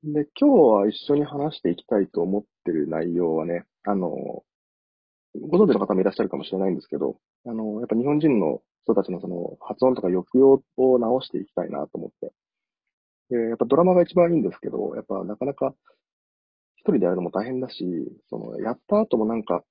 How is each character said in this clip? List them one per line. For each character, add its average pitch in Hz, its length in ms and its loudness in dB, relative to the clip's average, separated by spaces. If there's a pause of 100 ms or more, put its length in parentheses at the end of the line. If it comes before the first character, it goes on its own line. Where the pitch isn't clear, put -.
で、 151 240 -4 (120)
今 285 120 6
日 262 40 6
は 110 320 6
一 - 240 -4
緒 143 40 4
に 147 100 0
話 143 320 -6
し - 40 -20
て 85 100 0
い 87 40 -2
き - 100 -20
た 107 140 0
い 95 80 0
と - 140 -4
思 95 180 0
っ 107 40 -12 (200)
て 87 80 -4
る 76 160 -2
内 82 280 -4
容 85 200 0
は 80 100 -2
ね、 85 200 -6 (180)
あ 101 120 -2
の、 85 480 -6 (1040)
ご 175 140 6
存 196 40 6
知 135 60 4
の 104 60 2
方 98 160 0
も 95 60 2
い - 20 2
ら 95 80 2
っ - 20 -12
し - 60 -14
ゃ 110 40 2
る 95 60 -2
か - 80 -6
も 73 60 -8
し - 80 -10
れ 95 80 -4
な 95 100 0
い - 20 0
ん 87 40 -2
で - 60 -8
す - 60 -20
け 73 100 -8
ど、 67 200 -4 (280)
あ 120 60 -12
の、 110 280 -8
や 120 60 -6
っ - 20 -16
ぱ 110 80 -2
日 120 100 0
本 147 140 0
人 147 200 2
の 76 220 -2 (220)
人 117 100 0
た 95 100 2
ち - 80 -6
の 90 80 -6
そ - 80 -10
の 87 320 -8
発 - 260 -4
音 127 100 4
と - 60 -8
か 95 80 -2
抑 90 160 0 (100)
揚 135 260 8 (160)
を 127 220 4
直 120 220 0
し - 80 -16
て - 100 -6
い 95 60 -10
き - 80 -20
た 87 120 -4
い - 60 -10
な 71 160 -6
と - 100 -12
思 - 100 -10
っ - 20 -12 (120)
て。 - 100 -10 (1000)
で、 117 200 0
や 117 60 -4
っ - 20 -18
ぱ - 80 0
ド 127 100 2
ラ 165 80 4
マ 185 120 4
が 175 80 6
一 170 120 -2
番 175 160 4
い 170 40 2
い - 20 4
ん 120 60 0
で - 100 -2
す - 60 -20
け - 100 -10
ど、 - 260 -6
や - 60 -8
っ - 40 -14
ぱ 95 180 -8
な 101 120 -8
か 127 100 -8
な 139 80 -4
か 131 200 -4 (1040)
一 - 80 -20
人 160 160 2
で 92 60 0
や 87 40 2
る 90 80 0
の 90 60 -4
も 87 80 -6
大 101 140 -4
変 127 140 -6
だ 131 100 -8
し、 - 140 -10 (460)
そ 117 80 -10
の、 110 240 -12
や 110 120 -4
っ - 140 -10
た 208 120 2
後 220 180 0
も 107 80 2
な 110 80 -2
ん 113 100 -4
か 87 280 -2